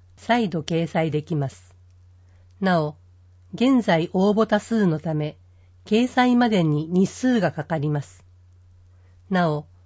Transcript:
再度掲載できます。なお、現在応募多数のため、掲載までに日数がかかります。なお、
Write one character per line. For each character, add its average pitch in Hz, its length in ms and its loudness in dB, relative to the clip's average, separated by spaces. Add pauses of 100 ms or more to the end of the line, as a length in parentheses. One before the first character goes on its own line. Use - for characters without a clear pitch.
(160)
再 233 340 -2
度 160 120 -4
掲 165 260 -2
載 160 240 -2
で 147 100 -2
き 156 140 -6
ま 139 140 -2
す。 - 260 -20 (840)
な 185 220 2
お、 151 140 -6 (580)
現 240 320 2
在 170 280 0
応 196 200 2
募 220 120 2
多 208 140 0
数 214 280 0
の 156 120 0
た 160 140 -6
め、 151 240 -6 (480)
掲 226 220 0
載 247 280 2
ま 240 140 2
で 196 140 2
に 151 240 0
日 180 200 2
数 254 320 0
が 170 120 0
か - 140 -10
か 165 120 -4
り 147 120 -4
ま 147 120 -2
す。 - 240 -20 (1040)
な 175 220 0
お、 147 160 -6 (180)